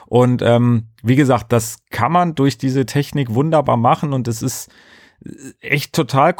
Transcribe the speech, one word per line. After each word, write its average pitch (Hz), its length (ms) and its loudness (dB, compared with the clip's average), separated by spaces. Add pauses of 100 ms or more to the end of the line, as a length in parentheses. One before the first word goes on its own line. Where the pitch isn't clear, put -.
Und, 123 340 2
ähm, 120 440 2 (180)
wie 120 120 2
gesagt, 131 360 2
das 117 400 -2
kann 120 200 -2
man 175 220 2
durch 139 240 0
diese 135 300 -2
Technik 139 480 -4
wunderbar 139 420 2
machen 135 340 0
und 127 160 -4
es 113 140 -4
ist - 300 -8 (880)
echt - 320 -4
total 151 460 2